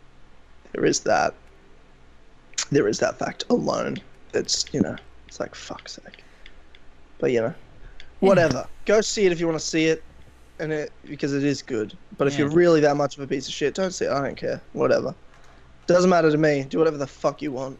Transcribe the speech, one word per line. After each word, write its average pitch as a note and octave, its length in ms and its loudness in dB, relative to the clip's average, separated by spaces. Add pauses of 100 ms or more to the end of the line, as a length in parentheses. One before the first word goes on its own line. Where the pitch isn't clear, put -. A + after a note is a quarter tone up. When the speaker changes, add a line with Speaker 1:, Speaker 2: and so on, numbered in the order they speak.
(720)
Speaker 1:
there - 140 -2
is D3 140 0
that. D2+ 340 0 (1400)
There C#3+ 180 2
is A#2 120 -2
that - 180 -2
fact - 320 -8
alone. C#3 480 -2 (340)
It's, - 400 -4
you C#3+ 80 -4
know, D#2 160 -2 (320)
it's - 100 -16
like, - 160 -10
fuck's - 480 -16
sake. - 220 -20 (960)
But, C#3 120 0
you A#2 120 2
know, A2+ 40 0 (720)
Speaker 2:
Yeah. F#3+ 80 6
Speaker 1:
whatever. D#3+ 380 4 (200)
Go G#3 160 4
see G#3 240 0
it F3+ 60 4
if E3 60 -2
you E3+ 80 -2
wanna D#3+ 140 -2
see D#3+ 260 0
it, D#3+ 160 0 (560)
and D#3 140 -6
it, D3+ 200 -6 (120)
because C#3+ 300 -4
it C#3 100 2
is C#3+ 180 0
good. G#2+ 340 -4 (220)
But C#3+ 100 2
if C#3+ 60 0
Speaker 2:
Yeah. D3 60 0
Speaker 1:
you're C#3+ 100 2
really E3 300 6
that C#3+ 160 4
much C#3+ 200 -2
of C#3+ 80 -12
a - 20 -8
piece C3+ 220 -4
of D#3+ 60 -8
shit, C#3+ 200 -2
don't F#3+ 180 -2
see - 120 -6
it. D#2+ 80 -2
I C#3 100 0
don't - 140 -6
care. - 240 -6 (140)
Whatever. B2+ 400 0 (760)
Doesn't F3+ 220 6
matter E3 200 6
to D3+ 80 4
me. D3+ 300 2
Do C4 100 -4
whatever D#3+ 180 2
the C#3 120 -4
fuck - 340 -4
you D3 80 -6
want. C3+ 300 -8